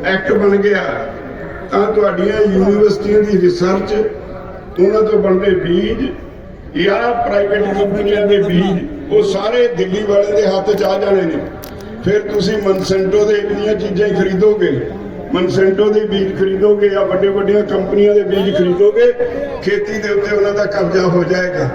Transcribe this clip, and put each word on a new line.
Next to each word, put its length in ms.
ਐਕਟ 280
ਬਣ 240
ਗਿਆ, 260
ਤਾਂ 220
ਤੁਹਾਡੀਆਂ 600
ਯੂਨੀਵਰਸਿਟੀਆਂ 680
ਦੀ 200
ਰਿਸਰਚ, 540
ਉਹਨਾਂ 160
ਤੋਂ 160
ਬਣਦੇ 320
ਬੀਜ 560
ਜਾਂ 440
ਪ੍ਰਾਈਵੇਟ 340
ਕੰਪਨੀਆਂ 640
ਦੇ 160
ਬੀਜ, 460
ਉਹ 100
ਸਾਰੇ 460
ਦਿੱਲੀ 400
ਵਾਲਿਆਂ 280
ਦੇ 100
ਹੱਥ 240
'ਚ 120
ਆ 160
ਜਾਣੇ 240
ਨੇ। 160
ਫਿਰ 160
ਤੁਸੀਂ 420
ਮਨਸੈਂਟੋ 640
ਦੇ 100
ਇੰਨੀਆਂ 400
ਚੀਜ਼ਾਂ 340
ਹੀ 60
ਖਰੀਦੋਗੇ, 680
ਮਨਸੈਂਟੋ 580
ਦੇ 100
ਬੀਜ 380
ਖਰੀਦੋਗੇ 500
ਜਾਂ 180
ਵੱਡੇ 220
ਵੱਡੀਆਂ 340
ਕੰਪਨੀਆਂ 520
ਦੇ 80
ਬੀਜ 340
ਖਰੀਦੋਗੇ, 560
ਖੇਤੀ 360
ਦੇ 100
ਉੱਤੇ 280
ਉਹਨਾਂ 160
ਦਾ 120
ਕਬਜ਼ਾ 380
ਹੋ 220
ਜਾਏਗਾ। 500